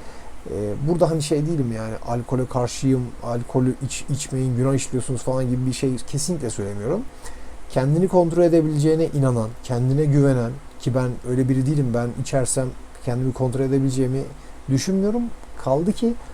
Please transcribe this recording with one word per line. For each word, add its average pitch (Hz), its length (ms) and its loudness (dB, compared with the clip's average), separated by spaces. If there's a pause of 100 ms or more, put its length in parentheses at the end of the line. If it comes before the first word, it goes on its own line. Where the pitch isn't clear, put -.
(500)
E, 104 220 -4 (160)
burada 165 220 4
hani 160 120 0
şey 151 240 0
değilim 139 300 0
yani, 110 180 -6 (120)
alkole 123 400 -2
karşıyım, 127 560 0 (200)
alkolü 120 520 0 (120)
iç-, - 240 -8
içmeyin, 131 460 -2
günah 135 180 2
işliyorsunuz 127 480 -2
falan 131 280 0
gibi 127 160 0
bir 127 60 0
şey 131 240 -2
kesinlikle 143 540 -4
söylemiyorum. 104 500 -4 (720)
Kendini 151 380 2
kontrol 175 340 4
edebileceğine 160 640 4
inanan, 127 420 2 (160)
kendine 131 400 2
güvenen 135 480 4 (280)
ki 123 140 0
ben 127 160 2 (180)
öyle 127 200 2
biri 131 180 2
değilim, 143 280 2
ben 120 140 0 (140)
içersem 131 440 0 (380)
kendimi 127 280 0
kontrol 127 280 0
edebileceğimi 135 600 2 (480)
düşünmüyorum. 190 520 2 (420)
Kaldı 156 280 2
ki 233 220 0 (200)